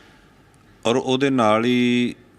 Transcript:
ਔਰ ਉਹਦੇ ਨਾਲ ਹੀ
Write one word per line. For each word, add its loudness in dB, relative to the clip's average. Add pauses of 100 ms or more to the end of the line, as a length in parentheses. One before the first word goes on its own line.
(840)
ਔਰ 0
ਉਹਦੇ -2
ਨਾਲ 2
ਹੀ 0 (240)